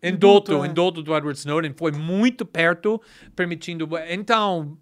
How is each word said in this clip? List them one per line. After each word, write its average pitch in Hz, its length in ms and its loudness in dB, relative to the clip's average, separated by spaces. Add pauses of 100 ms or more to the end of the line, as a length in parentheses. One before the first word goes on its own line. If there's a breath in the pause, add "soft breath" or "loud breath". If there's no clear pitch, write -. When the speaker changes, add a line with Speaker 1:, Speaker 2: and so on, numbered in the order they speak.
Speaker 1:
Indulto, 196 520 6
Speaker 2:
indulto, 143 100 0
é. 147 60 -4
Speaker 1:
indulto 165 340 0
do 156 100 -4
Edward 147 240 -2
Snowden 147 380 -4
foi 165 160 -2
muito 190 540 -2
perto, 175 560 0 (340 loud breath)
permitindo, 170 540 -6 (200)
então, 190 720 -2